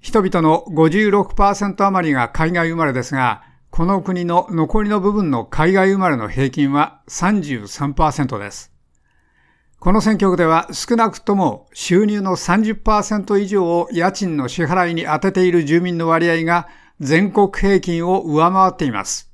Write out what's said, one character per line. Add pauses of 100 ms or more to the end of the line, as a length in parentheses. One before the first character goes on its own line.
人
々
の
五
十
六
パ
ー
セ
ン
ト
余
り
が
海
外
生
ま
れ
で
す
が、 (280)
こ
の
国
の
残
り
の
部
分
の
海
外
生
ま
れ
の
平
均
は
三
十
三
パ
ー
セ
ン
ト
で
す。 (1040)
こ
の
選
挙
区
で
は
少
な
く
と
も
収
入
の
三
十
パ
ー
セ
ン
ト
以
上
を
家
賃
の
支
払
い
に
充
て
て
い
る
住
民
の
割
合
が (320)
全
国
平
均
を
上
回
っ
て
い
ま
す。